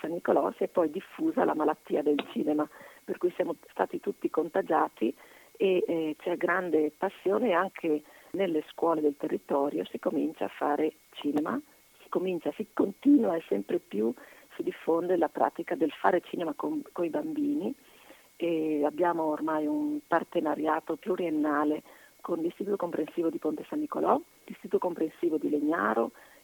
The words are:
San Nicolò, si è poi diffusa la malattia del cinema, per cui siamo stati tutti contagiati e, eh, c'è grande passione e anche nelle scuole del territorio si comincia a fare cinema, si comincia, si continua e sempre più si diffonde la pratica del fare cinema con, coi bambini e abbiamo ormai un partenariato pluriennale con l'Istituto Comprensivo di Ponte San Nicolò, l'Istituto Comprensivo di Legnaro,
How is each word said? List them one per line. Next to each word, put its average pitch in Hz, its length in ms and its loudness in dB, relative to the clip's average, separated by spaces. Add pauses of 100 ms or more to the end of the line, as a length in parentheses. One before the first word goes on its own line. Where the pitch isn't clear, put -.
San - 100 -6
Nicolò, 170 460 2
si - 60 0
è 190 40 -2
poi 165 220 0
diffusa - 560 -2
la 302 100 0
malattia 302 460 0
del 143 180 2 (120)
cinema, 151 360 0 (360)
per 190 140 -6
cui 180 180 0
siamo 170 200 -2 (140)
stati - 300 -4
tutti - 300 -4
contagiati 165 880 0 (400)
e, 185 300 2
eh, 160 320 -2
c'è 175 180 -4
grande 175 640 2
passione 202 520 0
e 185 40 4
anche 165 480 0 (300)
nelle 175 380 0
scuole 165 320 0
del 147 140 2
territorio 151 680 -2
si - 140 -10
comincia 156 460 -2
a - 40 -4
fare 147 440 -2 (180)
cinema, 151 480 -2 (420)
si - 80 -20
comincia, 180 460 -2
si 208 180 -6
continua 208 600 4
e 165 120 -2
sempre 196 300 0
più 214 340 -2 (440)
si - 80 -8
diffonde 175 540 0
la 156 120 2
pratica - 460 -2
del 147 160 0
fare 190 300 2
cinema 165 320 -6
con, - 280 -4 (100)
coi 170 180 -4
bambini 151 640 -2 (600)
e 156 480 0
abbiamo 165 400 2
ormai 311 420 0
un 302 420 -2
partenariato 156 880 0
pluriennale 156 880 0 (380)
con 170 180 -4
l'Istituto 185 380 -4
Comprensivo 165 520 -2
di 165 80 -6
Ponte 151 320 -4
San 151 100 -4
Nicolò, 160 400 0 (260)
l'Istituto 196 340 -2
Comprensivo 165 580 -2
di 143 120 -2
Legnaro, 170 600 0 (320)